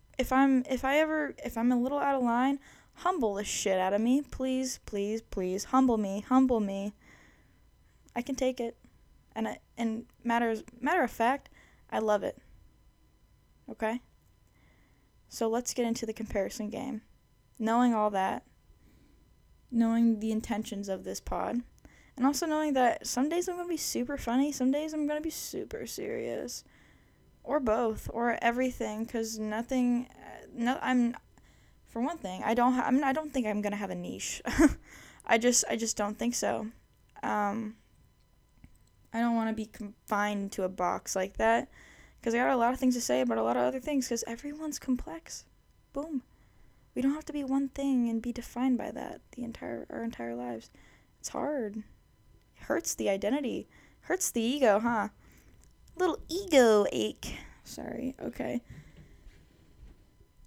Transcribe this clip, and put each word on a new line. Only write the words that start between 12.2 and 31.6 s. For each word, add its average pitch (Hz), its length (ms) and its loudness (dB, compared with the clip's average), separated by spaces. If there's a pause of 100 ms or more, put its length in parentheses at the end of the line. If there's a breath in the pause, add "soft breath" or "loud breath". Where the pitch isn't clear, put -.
it. - 160 -4 (1300)
Okay? 226 300 -4 (1300 soft breath)
So 226 200 -2
let's 233 240 -2
get 240 140 0
into 233 180 -2
the 220 80 -4
comparison 208 560 -4
game. - 340 -6 (560)
Knowing 233 360 4
all 214 160 2
that, 190 340 0 (1300 soft breath)
knowing 226 500 4
the 220 120 -2
intentions 214 560 -4
of 185 160 -6
this 190 160 -8
pod, 196 420 -2 (540 soft breath)
and 254 100 2
also 285 180 0
knowing 311 300 0
that 254 320 2
some 277 240 0
days 349 180 0
I'm 349 80 -4
gonna 349 120 -6
be 330 100 -2
super 247 400 -4
funny, 269 340 2
some 262 180 2
days 302 220 0
I'm 302 140 -2
gonna 302 160 -2
be 320 80 -4
super - 560 -8
serious, 117 800 -6 (800 soft breath)
or 277 160 0
both, 226 540 0
or 240 300 0
everything, 233 640 0
'cause 226 320 -6
nothing, 240 760 0
uh, - 380 -18
no, 240 300 0
I'm, 247 340 2 (760 soft breath)